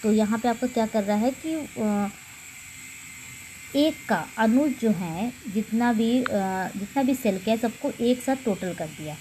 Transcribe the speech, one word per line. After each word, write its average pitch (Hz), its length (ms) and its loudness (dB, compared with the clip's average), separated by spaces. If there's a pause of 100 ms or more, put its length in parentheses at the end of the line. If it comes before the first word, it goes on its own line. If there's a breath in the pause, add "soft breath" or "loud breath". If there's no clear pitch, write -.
तो 214 80 4
यहाँ 214 280 4
पे 247 80 0
आपका 233 200 0
क्या 226 200 2
कर 214 160 0
रहा 208 140 2
है 233 140 4
कि, 302 500 -4
अ, 202 260 2 (1700)
एक 302 340 2
का 190 180 0 (100)
अनुज 247 420 4
जो 226 100 2
है 185 440 0 (200)
जितना 226 400 2
भी, 226 300 4
अ, - 20 0 (520)
जितना 202 260 -2
भी 254 120 4
cell 190 240 0
किया 220 160 2
है, 226 60 -2
सबको 240 300 -2
एक 247 300 2
साथ 269 140 0 (100)
total 185 280 -2
कर 160 140 -6
दिया। 151 340 -8